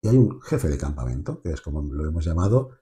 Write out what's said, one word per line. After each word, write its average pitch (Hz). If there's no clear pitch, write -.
Y 107
hay 117
un 110
jefe -
de 71
campamento, 67
que 87
es 73
como 73
lo 73
hemos 78
llamado 95